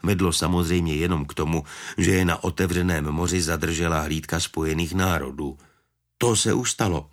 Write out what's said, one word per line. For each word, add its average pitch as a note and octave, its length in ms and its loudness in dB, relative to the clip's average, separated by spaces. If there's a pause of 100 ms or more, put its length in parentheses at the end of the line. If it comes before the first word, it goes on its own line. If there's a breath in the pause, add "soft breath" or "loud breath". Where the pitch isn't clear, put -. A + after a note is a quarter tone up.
vedlo F2+ 300 2
samozřejmě E2+ 600 2
jenom D#2 320 0
k - 80 -12
tomu, D#2+ 300 0 (340 loud breath)
že E2+ 120 2
je F#2 140 4
na E2+ 200 0
otevřeném F2 600 0
moři E2 380 0
zadržela E2 580 0
hlídka D#2 400 -2
Spojených D#2+ 540 -2
národů. D2+ 640 -2 (600 soft breath)
To A#2+ 180 4
se G#2+ 160 2
už - 180 0
stalo E2+ 420 -2